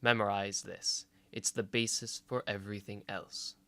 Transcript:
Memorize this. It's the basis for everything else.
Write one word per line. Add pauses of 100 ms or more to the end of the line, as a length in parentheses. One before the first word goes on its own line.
Memorize
this. (260)
It's
the
basis
for
everything
else. (120)